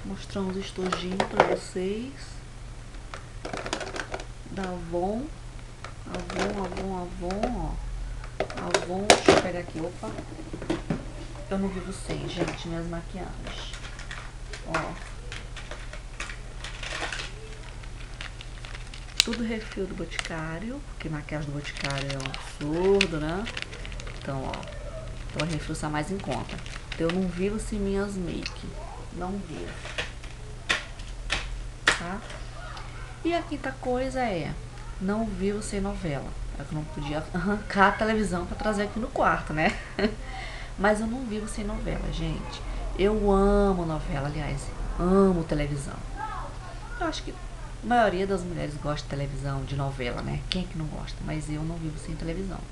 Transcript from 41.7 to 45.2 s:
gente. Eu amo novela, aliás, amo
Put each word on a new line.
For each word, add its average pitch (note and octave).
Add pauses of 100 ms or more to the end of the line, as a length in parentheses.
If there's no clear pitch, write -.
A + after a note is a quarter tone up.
gente. - (360)
Eu G3+
amo G3
novela, D3
aliás, C#3+ (320)
amo F#3